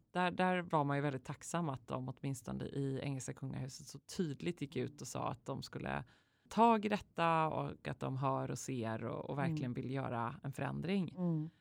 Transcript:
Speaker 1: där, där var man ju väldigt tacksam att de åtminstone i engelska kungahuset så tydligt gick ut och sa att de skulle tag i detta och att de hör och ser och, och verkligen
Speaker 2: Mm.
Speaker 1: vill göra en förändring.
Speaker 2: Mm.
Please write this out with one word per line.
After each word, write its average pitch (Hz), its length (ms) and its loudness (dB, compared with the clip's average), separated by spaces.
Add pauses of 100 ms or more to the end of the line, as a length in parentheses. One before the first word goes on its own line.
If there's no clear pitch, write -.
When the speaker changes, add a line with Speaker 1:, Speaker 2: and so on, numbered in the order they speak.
(120)
Speaker 1:
där, 180 200 2
där 185 300 4
var 170 220 2
man 143 140 2
ju 139 40 2
väldigt 143 240 0
tacksam 165 440 -2
att 131 180 -6
de 131 220 -2
åtminstone 135 560 -4
i 135 380 -2
engelska 139 300 -4
kungahuset 131 540 -6
så - 120 -14
tydligt - 640 -2
gick 139 140 -4
ut 131 260 -4
och 131 60 -8
sa 127 220 -2
att - 160 -8
de 135 180 -4
skulle - 400 -4 (460)
tag 220 360 6
i 208 40 0
detta 165 580 2
och 143 400 -2
att 139 120 -4
de 135 180 -2
hör 131 340 0
och 135 80 -4
ser 113 440 -2
och, - 260 -4
och 135 80 -2
verkligen 147 340 0
Speaker 2:
Mm. - 20 -4
Speaker 1:
vill 131 180 -4
göra 123 520 -2
en 143 100 -4
förändring. 147 640 0
Speaker 2:
Mm. 165 320 2 (120)